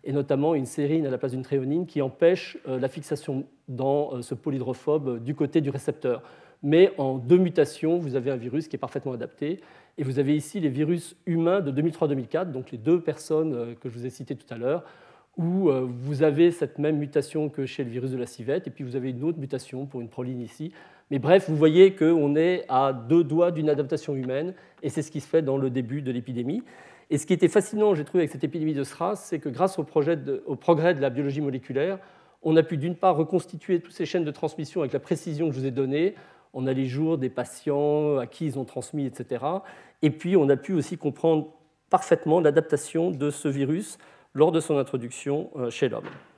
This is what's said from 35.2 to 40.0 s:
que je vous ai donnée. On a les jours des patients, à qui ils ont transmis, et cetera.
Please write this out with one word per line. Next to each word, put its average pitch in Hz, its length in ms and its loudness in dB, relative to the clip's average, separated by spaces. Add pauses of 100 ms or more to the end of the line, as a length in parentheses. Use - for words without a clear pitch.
que 135 60 -2
je 131 60 -6
vous 131 60 -2
ai 131 60 -2
donnée. 139 420 0 (380)
On 131 140 -4
a 131 60 0
les 135 140 0
jours 151 320 0
des 127 120 -2
patients, 147 880 0
à 120 80 -4
qui 160 200 -8
ils 135 120 -4
ont 131 60 -4
transmis, 139 420 -6
et 120 60 -6
cetera. 135 520 -6 (380)